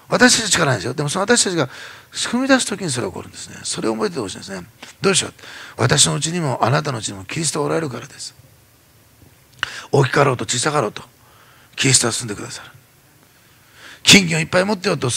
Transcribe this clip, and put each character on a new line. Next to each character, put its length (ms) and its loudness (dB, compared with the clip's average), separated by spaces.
私 280 6
た 80 0
ち 20 -
の 60 -4
力 160 4
な 60 4
い 40 4
で 60 -6
す 20 -8
よ。 80 -2
で 100 -2
も 60 -2
そ 100 -2
の 40 0
私 200 4
た 60 0
ち 80 -2
が 120 2
踏 260 -2
み 80 0
出 120 6
す 60 -2
時 180 -6
に 60 -2
そ 120 -2
れ 60 -4
が 20 -6
起 60 -12
こ 80 -10
る 40 -16
ん 40 -18
で 60 -18
す 120 -14
ね。 140 -16
そ 180 -6
れ 80 0
を 40 0
覚 140 -2
え 20 -2
て 100 -6
ほ 100 -4
し 40 -10
い 40 -12
ん 20 -12
で 60 -14
す 60 -12
ね。 140 -10
ど 80 2
う 40 2
で 60 2
し 40 -2
ょ 40 -8
う。 60 -12
私 280 4
の 100 -2
う 40 -4
ち 120 -4
に 80 -4
も、 240 -2
あ 60 4
な 120 4
た 100 -4
の 80 -6
う 20 -8
ち 100 -6
に 60 -10
も 80 -14
キ 140 -8
リ 60 -2
ス 60 0
ト 80 -4
が 60 0
お 40 -2
ら 60 0
れ 60 0
る 80 -6
か 100 -10
ら 80 -14
で 100 -20
す。 160 -14
大 140 4
き 60 -6
か 120 4
ろ 100 4
う 40 -2
と 80 -6
小 140 -2
さ 120 0
か 100 2
ろ 60 0
う 40 -4
と、 120 -14
キ 140 2
リ 40 6
ス 60 4
ト 80 2
は 60 0
住 120 -6
ん 20 -10
で 80 -8
く 100 -10
だ 60 -14
さ 120 -14
る。 60 -20
金 220 8
銀 120 0
を 20 2
い 40 0
っ 40 0
ぱ 120 4
い 60 4
持 80 0
っ 40 0
て 100 -4
よ 80 2
う 20 -6
と 200 -2